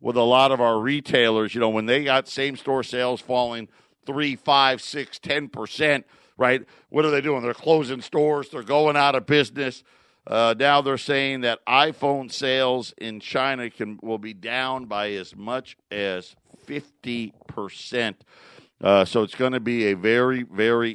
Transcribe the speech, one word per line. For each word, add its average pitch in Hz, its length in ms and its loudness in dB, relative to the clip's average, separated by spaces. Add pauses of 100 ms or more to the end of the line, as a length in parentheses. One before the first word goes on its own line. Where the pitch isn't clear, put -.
with 120 160 -4
a 120 60 4
lot 127 300 6
of 127 100 2
our 113 180 4
retailers. 117 760 2
You 117 60 -2
know, 113 80 4
when 110 160 0
they 127 180 0
got 135 260 0
same-store 135 540 -4
sales 123 380 -4
falling 120 480 -4 (380)
three, 139 280 -2
five, 135 460 2
six, - 380 -12
ten 147 300 -4
percent, 135 580 -4 (320)
right? 127 260 2 (240)
What 151 160 2
are 156 60 2
they 143 100 0
doing? 139 220 -2
They're 120 100 -2
closing 135 480 0
stores. 147 480 -2
They're 135 140 -12
going 147 340 2
out 143 180 4
of 120 120 -4
business. 135 580 -2 (420)
Uh, 113 320 2
now 143 220 4
they're 135 180 -2
saying 135 420 -2
that 120 260 -2
iPhone 139 640 0
sales 127 680 -2
in 110 220 -10
China 131 500 -2
can, 107 320 -8
will 110 160 -6
be 110 160 -14
down 127 500 -4
by 104 280 -4
as 95 220 -10
much 117 420 -8 (140)
as 98 460 -6 (280)
fifty 123 680 -10 (160)
percent. 110 720 -6 (580)
Uh, 98 240 6
so 110 180 2
it's 101 120 -4
gonna 127 260 0
be 117 260 0
a 101 80 2
very, 123 480 2
very 113 520 0